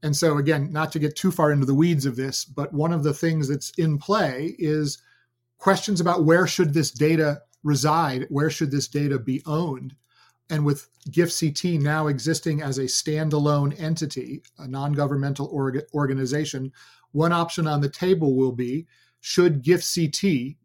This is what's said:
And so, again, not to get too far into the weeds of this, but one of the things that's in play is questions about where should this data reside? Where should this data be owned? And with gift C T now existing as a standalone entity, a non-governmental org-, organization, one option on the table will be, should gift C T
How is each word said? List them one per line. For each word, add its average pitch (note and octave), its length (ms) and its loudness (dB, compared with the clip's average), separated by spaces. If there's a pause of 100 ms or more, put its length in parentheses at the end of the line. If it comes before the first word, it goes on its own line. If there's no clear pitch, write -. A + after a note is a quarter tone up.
And D3+ 120 0
so, D3+ 220 2
again, D3 340 0
not D#3 220 -4
to E3 60 -4
get D3 180 -2
too F#3+ 160 -2
far D#3 180 4
into C#3+ 140 2
the C3+ 100 2
weeds D#3 300 4
of B2+ 120 -2
this, C3 280 -6
but C#3+ 280 -8
one D#3 200 0
of E3 100 0
the D3 120 0
things D#3+ 340 0
that's C#3+ 300 -4
in D#3+ 180 2
play D3 600 -2
is D3+ 400 -2 (580)
questions F#3+ 460 0
about F3 220 2
where E3 220 6
should D#3+ 280 2
this D#3 160 0
data D3+ 500 2 (240)
reside? D3 640 0
Where D3 220 0
should D3+ 200 -2
this C3+ 160 -2
data C#3+ 320 -2
be B2+ 280 -4
owned? D3 500 -4 (540)
And D3+ 140 0
with C#3+ 240 0 (220)
gift E3+ 220 2
C D#3 180 0
T E3+ 280 -2
now D3+ 280 0
existing D3+ 560 -2
as C3+ 160 -4
a C3+ 60 -2
standalone D3 960 0
entity, D3 600 -4 (160)
a C3 100 -14
non-governmental C#3 800 -2
org-, C3+ 360 -2 (100)
organization, C3+ 800 -2 (380)
one D#3+ 220 2
option E3+ 340 0
on D3+ 140 0
the C#3+ 80 2
table D#3+ 480 2
will C3 160 2
be, B2 340 -4 (340)
should E3+ 420 2
gift E3+ 200 4
C E3+ 240 -2
T D3+ 580 0